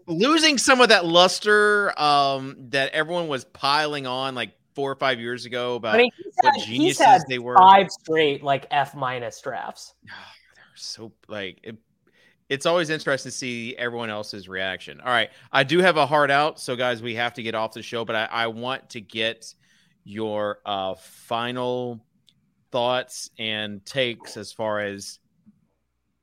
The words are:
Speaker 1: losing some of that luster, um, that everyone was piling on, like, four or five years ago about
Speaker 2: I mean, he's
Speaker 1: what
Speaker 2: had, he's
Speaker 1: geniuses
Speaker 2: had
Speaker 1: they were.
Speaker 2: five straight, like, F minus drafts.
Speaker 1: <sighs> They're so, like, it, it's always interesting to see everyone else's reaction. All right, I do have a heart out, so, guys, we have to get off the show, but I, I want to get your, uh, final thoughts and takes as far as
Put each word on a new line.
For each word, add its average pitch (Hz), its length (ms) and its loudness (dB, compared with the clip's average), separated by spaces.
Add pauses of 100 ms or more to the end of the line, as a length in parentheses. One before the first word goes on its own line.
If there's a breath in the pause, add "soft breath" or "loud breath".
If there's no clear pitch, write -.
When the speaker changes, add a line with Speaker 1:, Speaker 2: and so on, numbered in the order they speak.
Speaker 1:
losing 285 520 2
some 262 220 4
of 240 80 8
that 196 160 6
luster, 202 960 4
um, 139 560 2 (140)
that 135 220 -2
everyone 165 360 -4
was 131 180 -4
piling 147 600 -2
on, 131 280 -4
like, 113 180 -6 (220)
four 139 160 -4
or 135 60 -6
five 131 240 0
years 120 240 -8
ago 123 300 -4
about 113 200 -2
Speaker 2:
I 226 40 4
mean, 240 180 4
he's - 240 -18
Speaker 1:
what 831 140 4
Speaker 2:
had, - 80 -6
he's - 40 -10
Speaker 1:
geniuses 294 380 0
Speaker 2:
had 190 240 8
Speaker 1:
they 127 100 -2
were. 123 180 0
Speaker 2:
five 190 340 10
straight, 151 520 0
like, 139 280 0
F 143 240 -2
minus 127 460 -6
drafts. - 580 -12
Speaker 1:
<sighs> - 60 -20
They're - 100 -20 (600 soft breath)
so, - 380 -16 (160)
like, 98 340 -10
it, 110 140 -14 (720)
it's 139 180 -2
always 170 240 2
interesting 143 400 -2
to - 60 -12
see 120 400 -8
everyone 117 340 -6
else's 104 380 -10
reaction. 95 520 -8
All - 120 -10
right, 113 180 2 (220 soft breath)
I 139 120 4
do 147 160 2
have 180 180 6
a 143 80 4
heart 147 240 4
out, 147 280 2
so, - 160 -6
guys, 120 280 -2
we 117 120 -8
have 120 200 -4
to 123 80 -12
get 110 120 -6
off 110 200 -4
the 113 80 -12
show, 117 220 -6
but 113 120 -4
I, 110 80 0
I 117 240 -2
want 120 420 -8
to 120 100 -14
get 110 540 -6 (500)
your, 104 640 -6
uh, 95 280 -4
final 123 1080 -6 (680)
thoughts 127 580 -2 (100)
and 107 460 -6
takes 120 540 -6
as 104 120 -14
far 107 300 -4
as 101 380 -8 (1040)